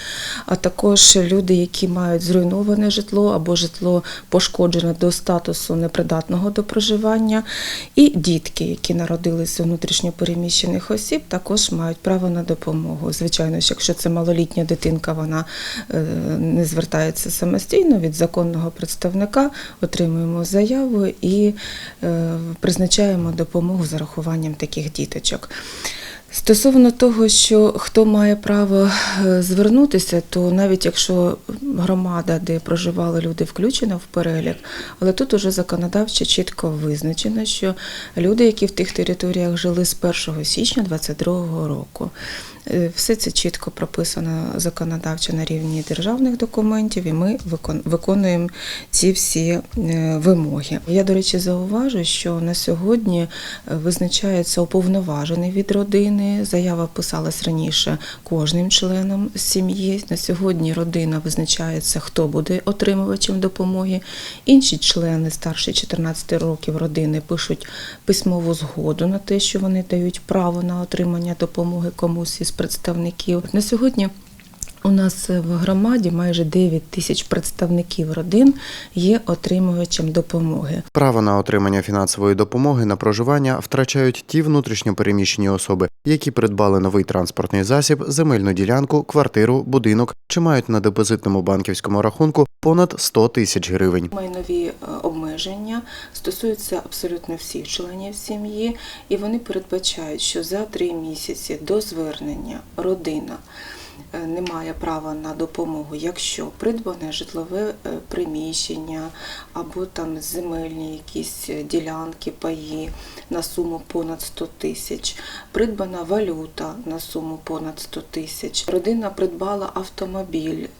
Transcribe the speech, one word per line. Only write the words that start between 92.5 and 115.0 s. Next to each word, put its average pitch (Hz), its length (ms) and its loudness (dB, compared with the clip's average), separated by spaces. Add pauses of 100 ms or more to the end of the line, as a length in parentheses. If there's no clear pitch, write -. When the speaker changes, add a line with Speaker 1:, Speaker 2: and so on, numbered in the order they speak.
Speaker 2:
понад 170 380 4
сто 110 300 4
тисяч 98 420 0
гривень. 90 420 2
Speaker 1:
Майнові, 180 520 -4
е, - 80 -6 (300)
обмеження 190 800 -6 (300)
стосуються 208 720 -4
абсолютно 170 500 -8
всіх 147 340 -10
членів 185 460 -10
сім'ї, 214 640 -6 (320)
і 196 80 0
вони 208 220 -2
передбачають, 180 800 -6
що - 220 -4
за 185 200 -6
три 180 300 -4
місяці 156 680 -8
до 196 180 0
звернення 156 800 -8 (160)
родина, 170 600 -4 (760)
е, 170 140 -10
не 170 140 -6
має 165 320 -8
права 156 420 -8
на 156 200 -10
допомогу, 160 600 -8
якщо 160 520 -8 (120)
придбане 185 540 -6
житлове, 180 640 -8 (120)
е, - 40 -8 (180)
приміщення 160 1000 -8 (440)
або 175 340 -8
там 160 340 -8
земельні 165 720 -8
якісь, - 580 -10
е, 151 120 -8
ділянки, 160 760 -6
паї 156 520 -8 (400)
на 170 120 -4
суму 165 440 -6
понад 165 360 -6
сто - 260 -10 (100)
тисяч, - 580 -8 (360)